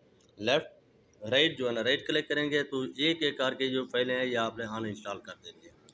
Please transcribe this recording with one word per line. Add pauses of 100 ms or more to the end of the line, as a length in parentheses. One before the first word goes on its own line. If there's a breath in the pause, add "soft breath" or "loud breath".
(380)
लेफ्ट
right
जो
है
ना
right
click
करेंगे
तो
एक
एक
करके
जो
फाइलें
हैं
ये
आपने (120)
uninstall
कर
देनी
है। (200 loud breath)